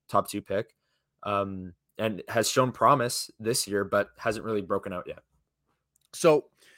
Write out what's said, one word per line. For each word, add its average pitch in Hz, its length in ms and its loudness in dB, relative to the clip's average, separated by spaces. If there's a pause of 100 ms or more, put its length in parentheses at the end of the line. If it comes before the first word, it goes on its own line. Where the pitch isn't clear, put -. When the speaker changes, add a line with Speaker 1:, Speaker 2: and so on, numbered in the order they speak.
Speaker 1:
top 101 220 0
two 101 120 -8
pick, 101 320 -6 (500)
um, 98 500 -4 (260)
and 107 300 -4
has 113 200 2
shown 131 220 2
promise 123 580 2 (100)
this 113 280 -2
year, 101 160 0
but 101 240 0 (100)
hasn't 110 280 -4
really 107 160 -2
broken 98 320 -4
out 90 120 -8
yet. - 140 -14 (920)
Speaker 2:
So, 151 320 4 (320)